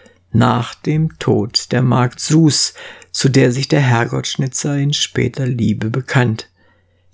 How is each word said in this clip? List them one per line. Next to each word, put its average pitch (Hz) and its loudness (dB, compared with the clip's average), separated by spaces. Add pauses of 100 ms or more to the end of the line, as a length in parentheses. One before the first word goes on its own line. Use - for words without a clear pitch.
(300)
nach 120 2
dem 156 -2
Tod 107 -2
der 123 0
Magd 127 0
Sus, 156 2 (380)
zu - 0
der 131 4
sich 135 -4
der 147 2
Herrgottschnitzer 127 -2
in 143 0
später 123 -2
Liebe 113 -2
bekannt. 123 -2 (640)